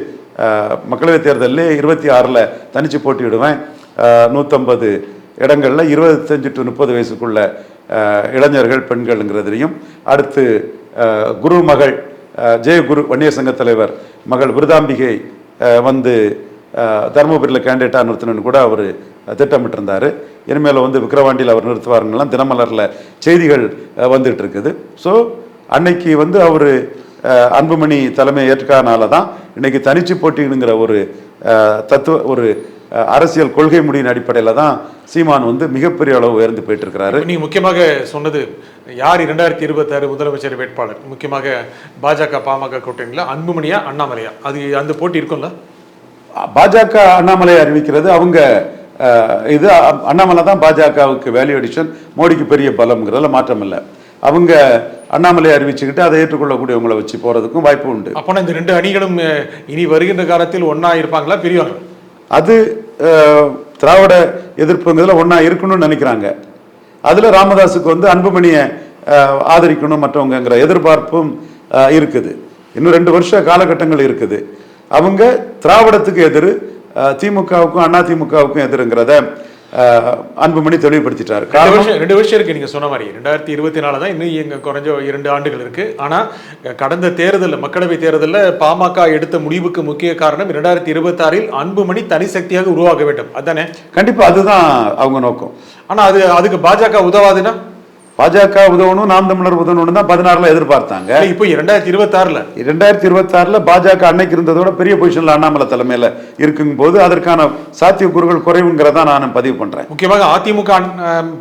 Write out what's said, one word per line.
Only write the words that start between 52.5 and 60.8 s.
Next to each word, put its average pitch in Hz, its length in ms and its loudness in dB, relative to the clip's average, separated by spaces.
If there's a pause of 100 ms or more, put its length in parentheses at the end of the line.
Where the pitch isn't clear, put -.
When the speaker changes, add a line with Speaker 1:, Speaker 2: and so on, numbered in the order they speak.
Speaker 1:
பலம்ங்கிறதுல 117 600 0
மாற்றம் 127 320 -2
இல்லை. 95 180 -8 (420)
அவங்க 165 300 2 (580)
அண்ணாமலை 165 420 2
அறிவிச்சுக்கிட்டு 139 480 -2
அதை 160 200 2
ஏற்றுக்கொள்ளக்கூடியவங்களை 131 760 -2
வச்சு 107 220 -6
போறதுக்கும் 117 440 -4
வாய்ப்பு 143 280 2
உண்டு. - 240 -8
Speaker 2:
அப்போனா 185 260 -4
இந்த 175 120 -4
ரெண்டு 170 220 -4
அணிகளும், 190 440 -2
அஹ், 156 260 -4 (240)
இனி 156 180 -6
வருகின்ற 175 400 0
காலத்தில் 170 380 -2
ஒண்ணா 165 300 0